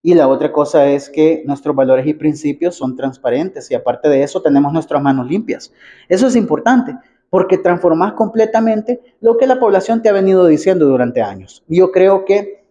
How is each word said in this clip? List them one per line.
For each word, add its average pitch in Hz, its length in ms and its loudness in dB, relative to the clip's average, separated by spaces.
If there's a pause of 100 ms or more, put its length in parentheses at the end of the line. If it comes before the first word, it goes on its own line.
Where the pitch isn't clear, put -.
Y 175 120 2
la 147 160 4
otra 139 240 -2
cosa 147 340 2
es 143 220 -2
que 156 360 0
nuestros 143 300 -6
valores 135 320 0
y 151 60 -2
principios 151 640 -4
son 127 200 -8
transparentes 135 720 -6
y 127 60 -2
aparte 127 320 -4
de 139 160 2
eso 143 180 -6
tenemos 143 300 2
nuestras 151 300 -4
manos 135 260 -2
limpias. - 460 -6 (340)
Eso 202 200 2
es 240 100 0
importante 226 580 0 (340)
porque 180 280 0
transformás 175 560 0
completamente 220 880 -2 (180)
lo 226 180 2
que 262 80 2
la 254 140 0
población 226 420 0
te 220 60 0
ha 208 60 4
venido 190 320 4
diciendo 160 400 2
durante 123 360 0
años. 98 460 -10
Yo 185 240 2
creo 190 320 2
que 202 480 -4